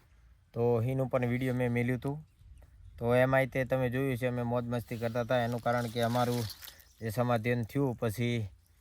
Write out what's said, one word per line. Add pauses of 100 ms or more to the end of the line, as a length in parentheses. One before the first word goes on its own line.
(520)
તો
એનું
પણ
વીડિયો
મેં
મેલ્યું
હતું. (720)
તો
એમાંય
તે
તમે
જોયું
છે
અમે
મોજ
મસ્તી
કરતા
હતા.
એનું
કારણ
કે
અમારું (580)
જે
સમાધાન
થયું
પછી (320)